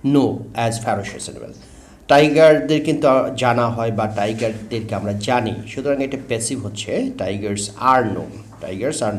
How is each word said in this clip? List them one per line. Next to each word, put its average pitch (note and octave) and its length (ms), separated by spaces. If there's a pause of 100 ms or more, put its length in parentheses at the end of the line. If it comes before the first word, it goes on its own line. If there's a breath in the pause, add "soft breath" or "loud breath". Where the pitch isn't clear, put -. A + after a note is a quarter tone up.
(120)
know C3+ 200 (260)
as A#2 180 (100)
ferocious G2+ 460
animal। A#1 220 (540 loud breath)
টাইগারদের D3+ 800
কিন্তু D3+ 220 (300)
জানা A#2+ 320
হয় A#2 220
বা G#2+ 160
টাইগারদেরকে A2 880
আমরা G2+ 180
জানি, A2+ 400 (140)
সুতরাং C#3 360
এটা C3 140 (100)
প্যাসিভ A2+ 380
হচ্ছে, F3+ 520
tigers G2+ 460
are B2+ 400
known, - 640
tigers F#2 340
are G#2 200